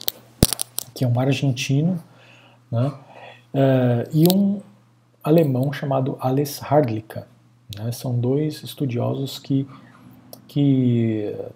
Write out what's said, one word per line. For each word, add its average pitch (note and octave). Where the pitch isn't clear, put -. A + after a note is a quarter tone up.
que -
é B2
um A#2+
argentino, C#3
né, B2
é, B2+
e D#3
um G3+
alemão C#3+
chamado C3+
Alois C3+
Hardlicka, A#2+
né, A2
são B2
dois C#3+
estudiosos B2
que, C3+
que A#2+